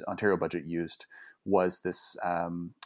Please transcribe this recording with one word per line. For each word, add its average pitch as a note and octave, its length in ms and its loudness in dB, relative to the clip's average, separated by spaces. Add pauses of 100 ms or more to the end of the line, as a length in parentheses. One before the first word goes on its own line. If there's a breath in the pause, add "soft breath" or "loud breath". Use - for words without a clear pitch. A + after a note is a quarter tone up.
Ontario G2 300 2
budget E2 280 -2
used E2 420 -4 (400 loud breath)
was F#2 340 4
this, - 420 -2
um, F2 520 -2 (120)